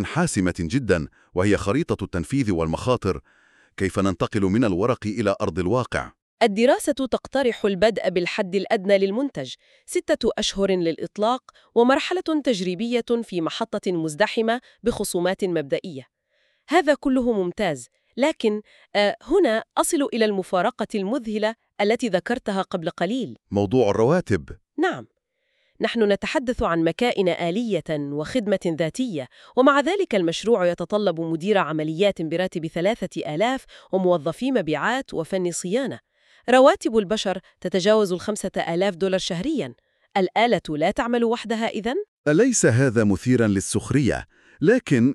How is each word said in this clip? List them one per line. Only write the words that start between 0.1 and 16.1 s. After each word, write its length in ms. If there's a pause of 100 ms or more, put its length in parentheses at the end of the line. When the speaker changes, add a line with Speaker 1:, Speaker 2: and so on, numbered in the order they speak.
Speaker 1:
جدًا، 500 (260)
وهي 220
خريطة 480
التنفيذ 480
والمخاطر. 680 (560)
كيف 220
ننتقل 420
من 240
الورق 420
إلى 340
أرض 180
الواقع؟ 540 (300)
Speaker 2:
الدراسة 500
تقترح 720
البدء 460
بالحد 440
الأدنى 440
للمنتج، 560 (320)
ستة 520
أشهر 320
للإطلاق، 720 (320)
ومرحلة 680
تجريبية 600 (180)
في 180
محطة 520
مزدحمة 680 (220)
بخصومات 600
مبدئية. 580 (640)